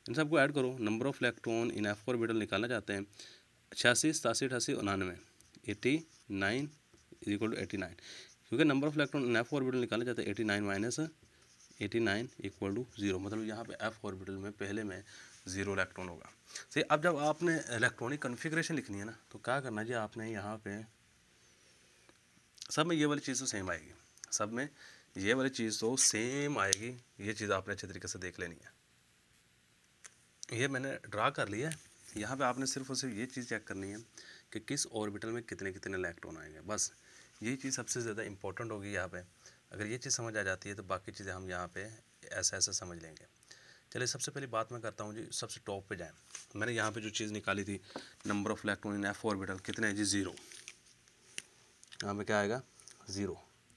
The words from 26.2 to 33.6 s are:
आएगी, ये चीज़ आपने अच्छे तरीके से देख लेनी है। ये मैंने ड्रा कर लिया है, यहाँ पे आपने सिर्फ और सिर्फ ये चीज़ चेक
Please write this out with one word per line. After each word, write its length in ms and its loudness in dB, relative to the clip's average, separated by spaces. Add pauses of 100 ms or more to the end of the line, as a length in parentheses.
आएगी, 300 4 (320)
ये 120 0
चीज़ 180 0
आपने 220 0
अच्छे 140 -8
तरीके 200 -8
से 120 -6
देख 200 -8
लेनी 160 -6
है। 160 -20 (1900)
ये 80 4
मैंने 240 0 (160)
ड्रा 220 4
कर 200 0
लिया 200 0
है, 80 -4 (400)
यहाँ 200 -2
पे 60 0
आपने 220 2
सिर्फ 240 -4
और 60 -2
सिर्फ 220 -2
ये 80 -2
चीज़ 240 -6
चेक 180 -2